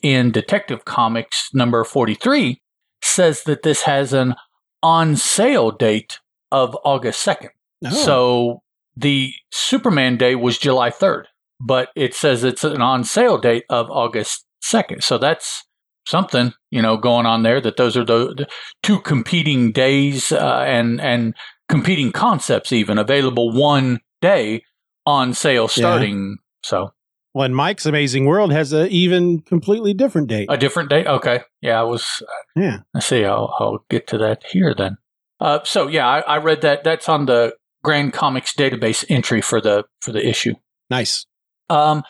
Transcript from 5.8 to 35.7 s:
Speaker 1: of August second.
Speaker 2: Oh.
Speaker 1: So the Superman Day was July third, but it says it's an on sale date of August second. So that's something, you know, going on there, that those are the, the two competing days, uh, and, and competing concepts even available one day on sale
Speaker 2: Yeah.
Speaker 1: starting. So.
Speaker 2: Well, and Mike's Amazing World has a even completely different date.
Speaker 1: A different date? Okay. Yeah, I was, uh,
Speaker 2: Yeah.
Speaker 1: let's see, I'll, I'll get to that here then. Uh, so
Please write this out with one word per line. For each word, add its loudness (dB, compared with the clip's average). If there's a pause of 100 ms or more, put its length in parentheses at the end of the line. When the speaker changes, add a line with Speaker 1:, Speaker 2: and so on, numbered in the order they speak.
Speaker 1:
of 0
August -2
second. -4 (340)
Speaker 2:
Oh. -6
Speaker 1:
So 2 (340)
the -2 (180)
Superman 0
Day 4
was 0
July 2
third, -2 (320)
but -2
it -2
says 0
it's -2
an -2
on 0
sale 2
date 2
of -2
August -4 (160)
second. -2
So 0
that's -2 (420)
something, 0 (160)
you -2
know, 2
going 2
on 2
there, 4
that -2
those 2
are 0
the, 0
the -8 (360)
two 2
competing 0
days, 0
uh, 0
and, 0
and 0 (340)
competing 0
concepts -2
even 0
available 0
one 2 (220)
day 0 (420)
on 2
sale 2
Speaker 2:
Yeah. 0
Speaker 1:
starting. 0 (260)
So. -4 (400)
Speaker 2:
Well, 0
and -2
Mike's -2
Amazing 0
World 4
has 0
a 2
even 2
completely 0
different 0
date. -4
Speaker 1:
A 0
different -2
date? 2
Okay. 0 (200)
Yeah, 0
I 0
was, -6
uh, -10
Speaker 2:
Yeah. -2 (160)
Speaker 1:
let's -4
see, 2
I'll, -2
I'll -4
get -2
to -4
that -2
here 2
then. -4 (440)
Uh, 0
so 0